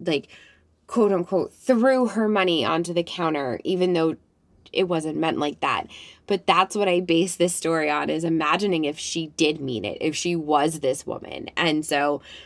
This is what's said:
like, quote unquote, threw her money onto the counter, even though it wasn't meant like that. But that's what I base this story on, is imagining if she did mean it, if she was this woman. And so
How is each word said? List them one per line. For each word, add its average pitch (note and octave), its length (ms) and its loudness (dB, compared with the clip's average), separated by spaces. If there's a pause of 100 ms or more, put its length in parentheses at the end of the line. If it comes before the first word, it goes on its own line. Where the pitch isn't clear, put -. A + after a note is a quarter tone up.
like, D#3+ 280 -2 (580)
quote G#3 260 2
unquote, F3+ 400 0
threw B3+ 540 4
her A3 220 0
money F#3 360 2
onto E3 300 0
the E3+ 80 2
counter, D#3 600 -2
even F3+ 300 0
though D#3+ 240 2 (560)
it F#3 160 2
wasn't D#3 300 -2
meant D#3+ 200 0
like D3 220 -2
that. B2 260 -2 (400)
But G3 200 -2
that's F#3 280 0
what G3+ 140 0
I F3+ 120 2
base F3 360 0
this F3 180 0
story D#3+ 360 -2
on, D3 180 -2
is D#3 160 -2
imagining E3 600 0
if D3 120 -4
she E3 280 -6 (100)
did D#3+ 240 2
mean A#2+ 240 -4
it, G2+ 160 -6
if D#3 160 -2
she F3 180 -2
was D3+ 460 2
this C3+ 260 -2
woman. - 520 -10
And D#3 260 2
so D3 380 0 (240)